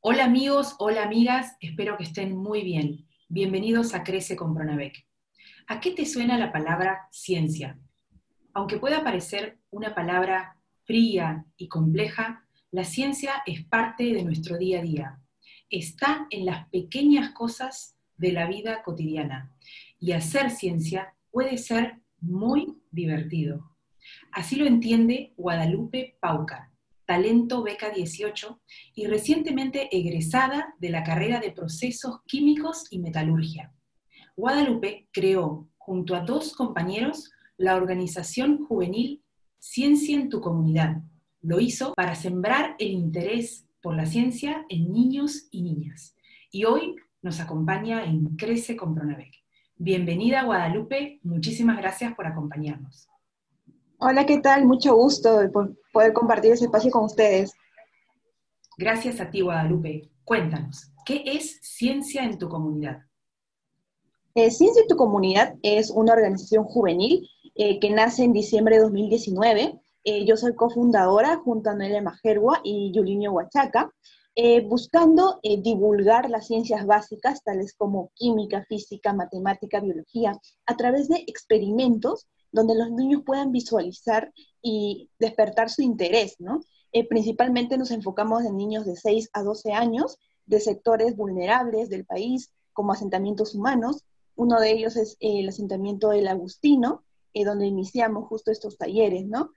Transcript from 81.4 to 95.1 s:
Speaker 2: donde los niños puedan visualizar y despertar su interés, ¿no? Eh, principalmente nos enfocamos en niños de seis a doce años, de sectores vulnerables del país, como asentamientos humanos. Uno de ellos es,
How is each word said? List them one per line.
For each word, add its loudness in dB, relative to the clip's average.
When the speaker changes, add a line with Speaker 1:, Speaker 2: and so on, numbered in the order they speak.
Speaker 2:
donde 4
los 0
niños 0
puedan -2
visualizar -2
y -4
despertar 2
su -4
interés, 0
¿no? -6
Eh, 0
principalmente 0
nos -4
enfocamos -2
en -4
niños -6
de -6
seis 0
a -4
doce -4
años, -2
de 2
sectores 0
vulnerables -2
del -8
país, -6
como -2
asentamientos -4
humanos. -2
Uno 4
de 4
ellos 0
es, -4